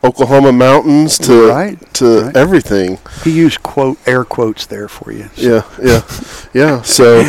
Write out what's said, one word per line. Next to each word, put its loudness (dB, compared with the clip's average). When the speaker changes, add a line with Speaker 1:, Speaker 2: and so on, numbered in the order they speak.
Speaker 1:
Oklahoma 2
mountains 2
to, 4
Speaker 2:
Right, -6
Speaker 1:
to 2
Speaker 2:
right. -6
Speaker 1:
everything. 0
Speaker 2:
He -2
used 0
quote, -4
air 0
quotes -6
there -14
for -18
you, -16
so. 0
Speaker 1:
Yeah, 0
yeah, -
yeah. 0
So, 4